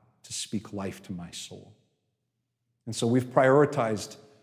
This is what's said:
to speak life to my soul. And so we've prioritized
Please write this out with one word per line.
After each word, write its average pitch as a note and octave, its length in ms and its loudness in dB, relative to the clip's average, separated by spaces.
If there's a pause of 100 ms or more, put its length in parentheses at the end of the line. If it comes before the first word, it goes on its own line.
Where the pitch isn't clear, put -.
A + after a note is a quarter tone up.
(240)
to - 100 -16
speak - 400 -8
life G2 300 -8
to - 80 -12
my E2+ 200 -12
soul. - 420 -16 (1120)
And A2+ 100 -8
so A#2+ 120 0
we've B2 180 2
prioritized C3 920 2 (260)